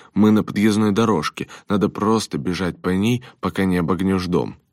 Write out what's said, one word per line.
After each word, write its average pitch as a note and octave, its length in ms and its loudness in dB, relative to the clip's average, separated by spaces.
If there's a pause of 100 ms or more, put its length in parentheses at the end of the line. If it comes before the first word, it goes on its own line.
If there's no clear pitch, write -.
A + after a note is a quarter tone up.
(140)
"Мы G#2+ 180 6
на G#2+ 100 4
подъездной G#2+ 480 2
дорожке. G2+ 560 0 (220)
Надо G2+ 200 0
просто G#2 500 -2
бежать F2 440 -6
по F#2 60 -4
ней, A2 340 0 (160)
пока F#2+ 280 -2
не F2+ 100 0
обогнешь F2+ 500 0
дом". C#2+ 300 -2 (160)